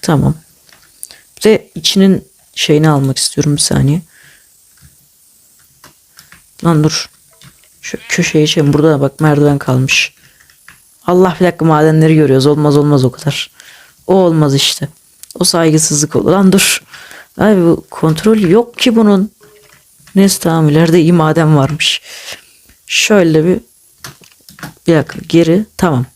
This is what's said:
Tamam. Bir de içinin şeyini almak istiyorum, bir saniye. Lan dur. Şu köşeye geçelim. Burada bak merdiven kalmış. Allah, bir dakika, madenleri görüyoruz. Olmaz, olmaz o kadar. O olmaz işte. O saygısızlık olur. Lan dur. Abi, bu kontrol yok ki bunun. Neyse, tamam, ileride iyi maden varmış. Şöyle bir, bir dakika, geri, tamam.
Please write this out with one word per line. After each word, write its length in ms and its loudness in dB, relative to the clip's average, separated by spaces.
Tamam. 320 -2
Bir 60 -14
de 320 0
içinin 540 0
şeyini 340 0
almak 300 -2
istiyorum, 380 -4
bir 40 -8
saniye. 420 -2
Lan 200 0
dur. 260 -4
Şu 180 -14
köşeye 320 -2
geçelim. 320 0
Burada 280 0
bak 200 -4
merdiven 380 0
kalmış. 560 -2
Allah, 340 2
bir 60 2
dakika, 180 -2
madenleri 500 2
görüyoruz. 320 2
Olmaz, 300 2
olmaz 280 2
o 80 -2
kadar. 380 -8
O 80 0
olmaz 400 2
işte. 340 -4
O 100 -4
saygısızlık 720 0
olur. 140 0
Lan 220 2
dur. 300 -2
Abi, 240 2
bu 280 0
kontrol 480 -2
yok 400 0
ki 180 0
bunun. 360 2
Neyse, 260 2
tamam, 280 0
ileride 320 2
iyi 120 2
maden 440 2
varmış. 460 -2
Şöyle 580 0
bir, 160 0
bir 80 2
dakika, 240 -2
geri, 380 2
tamam. 400 -2